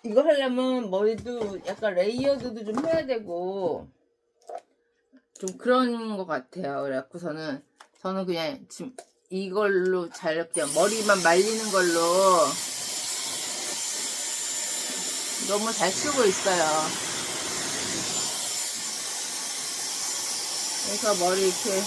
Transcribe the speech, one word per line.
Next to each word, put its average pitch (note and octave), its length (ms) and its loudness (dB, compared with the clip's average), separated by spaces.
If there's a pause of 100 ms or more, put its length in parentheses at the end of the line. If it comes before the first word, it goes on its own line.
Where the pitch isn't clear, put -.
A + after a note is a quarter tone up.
이거 A#3 200 4
하려면 B3+ 680 2
머리도 G#3 760 -2
약간 G3+ 280 -2
레이어드도 A#3 720 0
좀 A3 200 -2
해야 E4 220 2
되고 F3+ 800 -4 (1500)
좀 F#3+ 200 -8
그런 A#3 580 0
것 F#3+ 100 -6
같아요. C#3+ 560 -6
그래갖고서는 D3+ 800 -6 (380)
저는 F#3+ 260 -4
그냥 D#3+ 420 -4
지금 - 260 -12 (360)
이걸로 F#3 800 0
잘 E3 400 -2
그냥 D3+ 240 0
머리만 G3+ 480 4
말리는 G#3 480 4
걸로 F3 300 4 (3500)
너무 G#3 240 2
잘 F3+ 180 2
쓰고 C#4 340 2
있어요. F#3 400 4 (4000)
그래서 G#3 300 2
머리 F#3 320 4
이렇게 F#3+ 380 2